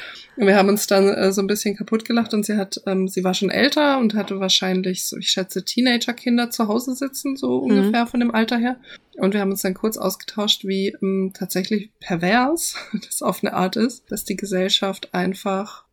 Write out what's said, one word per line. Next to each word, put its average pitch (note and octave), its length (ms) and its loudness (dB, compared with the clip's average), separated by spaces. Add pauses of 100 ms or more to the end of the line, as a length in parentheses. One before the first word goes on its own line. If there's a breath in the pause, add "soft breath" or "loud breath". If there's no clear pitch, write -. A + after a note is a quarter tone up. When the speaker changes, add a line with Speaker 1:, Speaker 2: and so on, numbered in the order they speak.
(380 loud breath)
Speaker 1:
Und G#3+ 100 4
wir G3 80 8
haben G3 140 6
uns G#3 180 2
dann, G3 220 6
äh, G3 240 2
so G3+ 80 0
ein F#3+ 60 0
bisschen G#3 280 0
kaputt A3 300 -2
gelacht A#3 280 0
und G#3 120 0
sie G#3+ 100 0
hat, G3 300 -4
ähm, F#3+ 240 0
sie F#3 160 -2
war F#3 80 2
schon F#3 160 0
älter C#4 500 4
und A3 140 2
hatte G3 260 -4
wahrscheinlich, F#3 640 0
so, - 120 -8
ich - 120 -4
schätze, F#3 360 -4
Teenagerkinder A#3+ 840 0
zu A3+ 200 -2
Hause B3 260 -2
sitzen, C4+ 400 -6
so B3+ 220 -2
Speaker 2:
Mhm. C4+ 60 -2
Speaker 1:
ungefähr A3 440 4
von A#3+ 140 0
dem A#3+ 100 2
Alter A3+ 260 0
her. B3 200 0 (400 loud breath)
Und G3 160 2
wir G#3 80 0
haben G3 100 0
uns G3 120 -4
dann F#3 100 0
kurz A3 240 -2
ausgetauscht, - 680 -2
wie, F#3+ 360 0
ähm, F#3+ 320 0
tatsächlich F#3+ 560 -4 (100)
pervers A#3 760 0 (180 loud breath)
<laughs> - 120 -6
das - 160 -8
auf F#3+ 220 -2
eine G3+ 100 -2
Art F3+ 220 0
ist, - 340 -2
dass G3+ 140 -6
die F#3+ 140 -6
Gesellschaft F#3+ 760 -2
einfach, F#3+ 800 -4